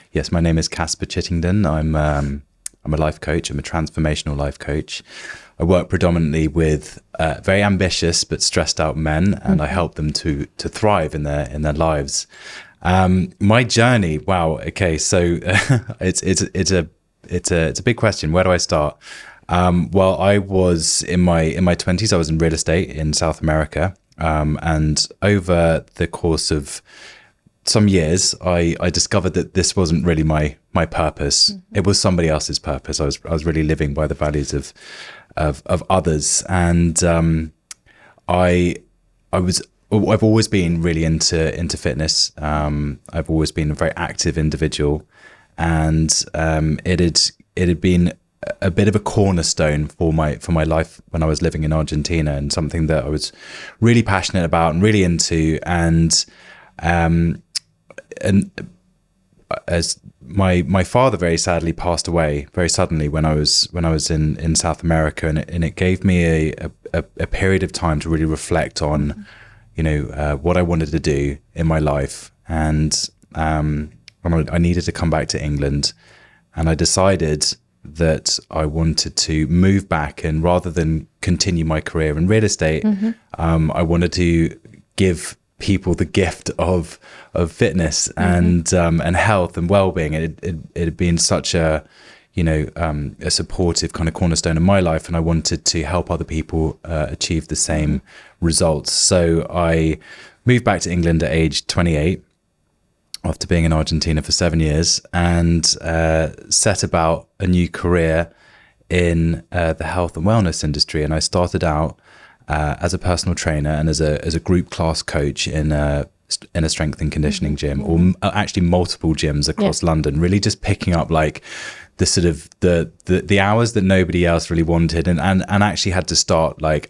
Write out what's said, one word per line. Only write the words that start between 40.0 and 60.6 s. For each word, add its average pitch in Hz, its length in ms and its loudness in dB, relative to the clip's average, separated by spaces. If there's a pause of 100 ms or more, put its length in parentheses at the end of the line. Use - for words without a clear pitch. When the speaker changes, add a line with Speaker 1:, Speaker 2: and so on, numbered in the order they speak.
Speaker 1:
always 110 260 4
been 85 320 0
really 80 240 0
into, 80 500 0
into 85 220 -4
fitness. 80 640 -2
Um, 73 600 -2 (120)
I've 82 160 -4
always 78 240 0
been 76 180 -2
a 76 40 -2
very 82 240 -2
active 82 400 -4
individual, 76 680 -2 (520)
and, 80 520 2 (220)
um, 78 540 0
it 90 140 2
had, 85 200 2 (340)
it 92 140 0
had 87 140 0
been 87 320 4 (460)
a 98 100 0
bit 101 160 2
of 104 80 4
a 104 60 2
cornerstone 80 880 0
for 80 240 -2
my, 78 240 0
for - 160 -4
my 80 100 2
life 80 380 -2 (100)
when 82 100 -4
I 80 60 2
was 78 160 0
living 78 220 -2
in 78 80 0
Argentina, 78 600 -2
and 71 180 -4
something 78 340 -2
that 76 180 0
I 67 40 -6
was 76 240 -4 (480)
really 117 240 4
passionate 92 400 0
about 82 280 2
and 85 80 0
really 104 220 4
into. 80 600 2
And, 82 600 2 (540)
um, 85 640 0 (800)
and - 320 2 (1120)
as 85 320 -2 (220)
my, 90 480 2